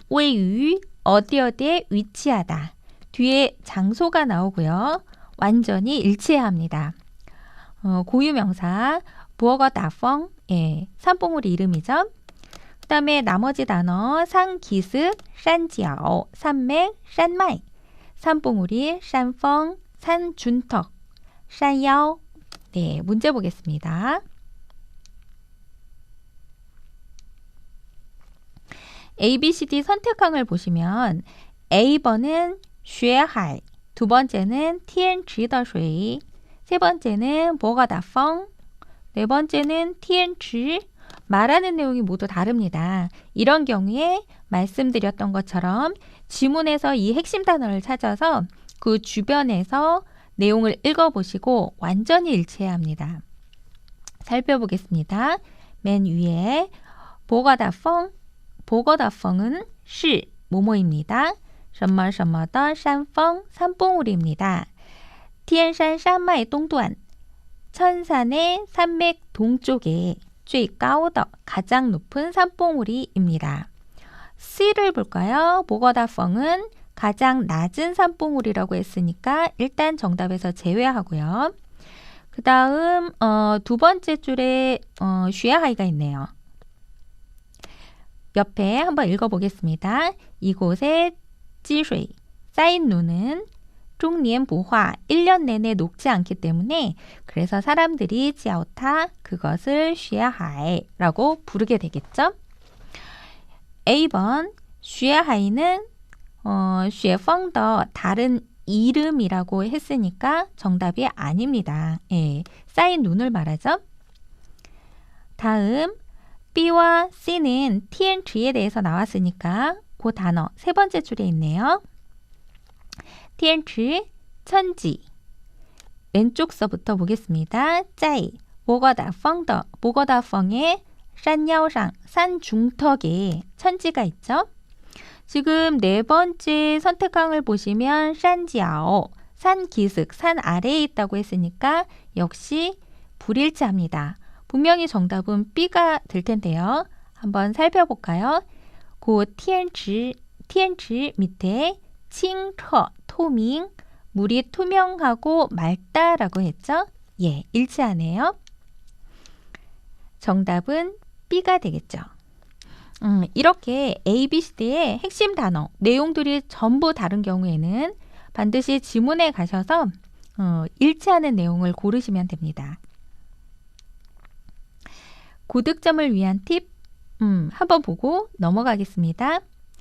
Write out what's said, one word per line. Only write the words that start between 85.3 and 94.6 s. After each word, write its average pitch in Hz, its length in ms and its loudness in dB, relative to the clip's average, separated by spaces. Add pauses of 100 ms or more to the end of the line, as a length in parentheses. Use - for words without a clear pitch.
슈야하이가 247 540 2
있네요. 147 420 -4 (2000)
옆에 202 440 0
한번 302 280 0
읽어보겠습니다. 196 1040 -2 (300)
이곳에 233 720 0 (480)
찌쉐이, 302 460 -2 (420)
쌓인 330 380 4
눈은 190 560 0 (540)
중년 269 480 0
부화, 190 460 0 (160)